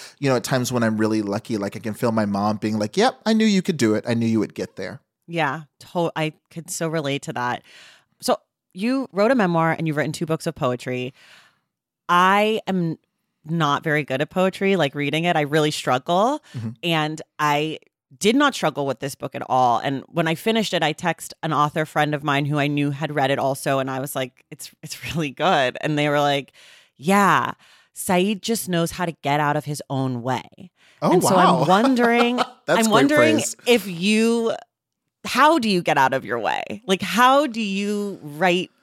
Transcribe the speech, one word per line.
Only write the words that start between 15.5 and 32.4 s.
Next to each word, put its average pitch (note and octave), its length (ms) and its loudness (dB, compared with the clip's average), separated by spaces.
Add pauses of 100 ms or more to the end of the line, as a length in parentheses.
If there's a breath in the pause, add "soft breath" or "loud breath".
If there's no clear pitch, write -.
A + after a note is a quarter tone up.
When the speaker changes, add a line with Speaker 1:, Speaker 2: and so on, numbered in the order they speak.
Speaker 2:
struggle. F3 680 0 (160 loud breath)
Speaker 1:
Mm-hmm. A2+ 120 -6 (140)
Speaker 2:
And D#3 380 -2 (160)
I D3+ 420 0 (380)
did A3 180 2
not C#4+ 200 2
struggle D3 320 -2
with C3+ 120 -4
this C3+ 160 -8
book - 200 -12
at B2+ 120 -8
all. B2 320 2
And C3+ 280 -4
when D#3+ 200 -2
I E3 80 -2
finished A3 380 -2
it, F3 80 0
I D3+ 120 0
text - 400 -6 (100)
an D#3 100 -2
author D3+ 320 0
friend D3+ 300 0
of C#3+ 80 -6
mine C#3+ 220 2
who D3+ 120 -2
I C#3+ 100 2
knew D3 220 0
had D3 240 -6
read C#3 160 0
it C#3 80 2
also. C3+ 420 -2
And C3 100 -4
I C3 100 -6
was C#3 160 -8
like, C3 340 -10
"It's, - 220 -18 (100)
it's B2 340 -12
really D#3 140 -2
good." D3 520 0
And D3+ 160 -2
they D3 120 0
were D3 100 2
like, C#3+ 320 0 (460 soft breath)
"Yeah, E3+ 540 4 (420 soft breath)
Saeed F#3+ 480 0
just A3+ 260 -4
knows E3+ 240 0
how F3+ 140 -6
to E3 60 -4 (100)
get C#3+ 180 0
out D3 160 0
of D3+ 100 -4
his D3 160 -8 (100)
own C3 320 -4
way." B2+ 480 -8 (320 soft breath)
Speaker 1:
Oh, F3+ 100 4
Speaker 2:
And - 100 4
so G3 120 4
Speaker 1:
wow. F3+ 260 6
Speaker 2:
I'm D3 60 2
wondering, A#3+ 680 4
Speaker 1:
<laughs> - 280 -6